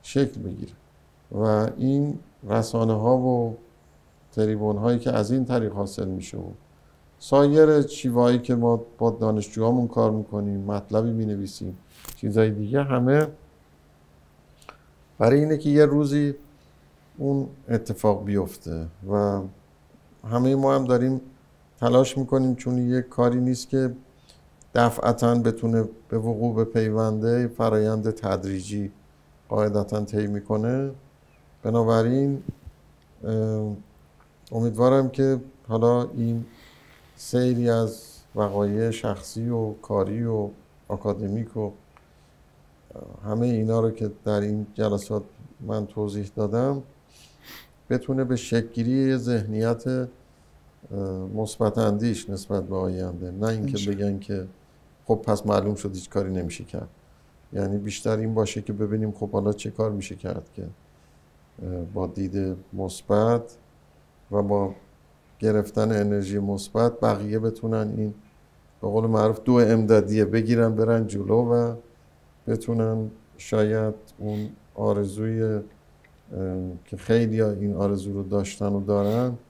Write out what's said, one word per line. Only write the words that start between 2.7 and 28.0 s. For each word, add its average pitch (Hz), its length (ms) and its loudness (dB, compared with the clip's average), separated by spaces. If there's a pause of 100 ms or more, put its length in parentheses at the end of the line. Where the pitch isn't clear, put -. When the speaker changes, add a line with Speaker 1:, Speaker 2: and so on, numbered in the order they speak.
Speaker 1:
و 120 400 0 (760)
تریبون‌هایی 107 680 0
که 123 140 -2
از 107 180 0
این 131 140 2
طریق 117 280 0
حاصل 101 360 -6
می‌شه 92 300 -8
و 92 120 -10 (680)
سایر 147 680 6
شیوه‌هایی 123 520 2
که 120 160 0
ما 117 260 2 (180)
با 113 120 2
دانشجوهامون 110 760 0
کار 113 220 2
می‌کنیم، 101 500 -4
مطلبی 104 500 -2
می‌نویسیم، 101 680 -6 (380)
چیزای 110 340 2
دیگه، 107 320 -2
همه 135 440 2 (1900)
برای 127 220 6
اینه 151 180 2
که 151 120 -2
یه 151 160 8
روزی 147 480 2 (840)
اون 139 280 0 (220)
اتفاق 107 560 0
بیفته 87 600 -4 (260)
و 101 280 0 (880)
همهٔ 127 240 2
ما 135 200 2
هم 135 100 2
داریم 127 360 2 (600)
تلاش 127 380 4
می‌کنیم، 131 360 2
چون 123 240 -2
یه 123 240 0
کاری 123 380 2
نیست 123 280 -2
که 131 260 0 (800)
دفعتاً 117 600 4
بتونه 113 500 2 (240)
به 113 100 -2
وقوع 113 460 0
بپیونده، 110 840 2
فرایند 110 640 2